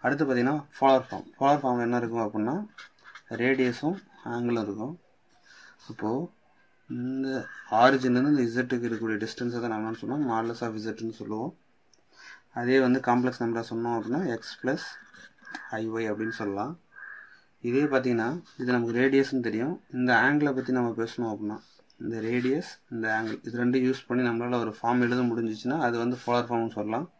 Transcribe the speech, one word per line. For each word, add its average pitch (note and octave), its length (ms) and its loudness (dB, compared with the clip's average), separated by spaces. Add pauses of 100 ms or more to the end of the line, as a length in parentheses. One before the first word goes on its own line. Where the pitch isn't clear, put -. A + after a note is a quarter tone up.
அடுத்து C#3+ 200 2
பார்த்தீங்கன்னா, C3 320 2 (220)
polar C3+ 300 6
form. - 180 -10 (140)
Polar C#3+ 220 6
ஃபார்ம் A#2+ 260 2
என்ன A#2+ 140 2
இருக்கும் A2+ 240 -2
அப்படின்னா, G#2+ 300 -2 (840)
ரேடியஸும் C3 560 2 (340)
ஆங்கிளும் A#2 320 0
இருக்கும். G#2+ 300 -6 (960)
அப்போ G#2+ 180 -6 (800)
இந்த B2+ 380 -4 (520)
ஆரிஜின்லேருந்து B2+ 540 6
இந்த C3+ 160 4
இசட்டுக்கு B2 380 -2
இருக்கக்கூடிய A2 360 -2
டிஸ்டன்ஸை A#2+ 400 -4
தான் A2 100 -2
நம்ம A2 160 -4
என்ன A2+ 120 -8
சொன்னோம், C3+ 280 -2
modulus A2+ 380 -2
of A2 160 -6
Z-னு A2 360 -6
சொல்லுவோம். A2 320 -6 (1080)
அதே B2 260 4
வந்து B2 220 4
complex B2 360 2
நம்பரா A#2 280 0
சொன்னோம் A#2 260 -2
அப்படின்னா, A#2 240 -2 (180)
X - 40 -14 (180)
plus C3+ 220 -2 (960)
I A2 40 -4 (140)
Y A2+ 140 -2
அப்படின்னு A2 300 -4
சொல்லலாம். G#2 320 -4 (960)
இதே C3+ 140 4 (100)
பார்த்தீங்கன்னா, B2 360 2 (320)
இது B2+ 140 -2
நமக்கு A#2 260 0
ரேடியஸ்னு C3+ 480 4
தெரியும். A#2+ 260 -2 (220)
இந்த B2+ 140 2 (140)
ஆங்கிளை D3 340 4
பத்தி B2+ 200 -2
நம்ம A#2 220 0
பேசணும் A2+ 320 -4
அப்படின்னா, G#2 240 -6 (460)
இந்த A2+ 120 -6 (140)
radius, B2+ 420 0 (220)
இந்த A2 120 -4 (120)
angle, A2 200 -4 (100)
இது A#2+ 160 -6
ரெண்டும் B2+ 240 2
யூஸ் C3 220 -2
பண்ணி B2 200 2
நம்மளால A#2+ 360 0
ஒரு G#2+ 140 -6
form B2 280 2
எழுத B2 140 2 (100)
முடிஞ்சிச்சுன்னா, A2+ 480 -2 (100)
அது A#2 140 0
வந்து B2 220 -2
polar A#2+ 260 2
ஃபார்ம்னு A2+ 280 -2
சொல்லலாம். A2+ 300 -4 (100)